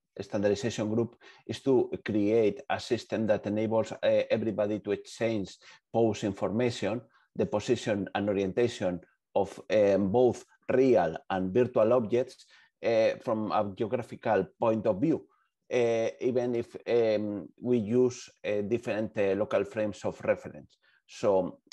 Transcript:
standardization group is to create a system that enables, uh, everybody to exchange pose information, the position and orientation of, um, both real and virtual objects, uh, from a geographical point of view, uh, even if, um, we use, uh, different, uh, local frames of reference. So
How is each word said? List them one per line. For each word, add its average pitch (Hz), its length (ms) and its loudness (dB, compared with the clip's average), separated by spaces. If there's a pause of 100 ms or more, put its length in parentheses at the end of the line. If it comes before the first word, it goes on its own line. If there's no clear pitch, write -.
(220)
standardization 107 720 -2
group 117 220 -2 (320)
is - 140 -8
to 127 280 2 (140)
create 107 640 2
a 98 100 -2
system 113 480 -4
that 101 180 0
enables, 107 460 -2
uh, 110 380 2
everybody 107 500 -2
to 101 120 -4
exchange 107 640 -4 (380)
pose 113 320 2
information, 107 760 -2 (340)
the 110 100 0
position 107 720 -2
and 101 120 -2
orientation 98 720 0 (360)
of, 98 240 -2 (100)
um, 101 420 4
both 120 320 2 (300)
real 110 420 4 (140)
and 92 240 -2
virtual 120 400 4
objects, 120 520 -2 (380)
uh, 113 280 2 (100)
from 110 300 -2
a 101 240 0
geographical 113 680 -2 (140)
point 113 280 2
of 98 120 0
view, 151 260 0 (460)
uh, 117 380 2 (100)
even 123 360 0
if, 117 200 -6 (120)
um, 107 600 0 (140)
we 123 160 2
use, 123 520 0 (160)
uh, 104 160 0
different, 107 560 -4
uh, 98 180 2
local 101 280 0
frames 104 400 -6
of 98 220 -6
reference. - 520 -4 (300)
So 95 520 0 (140)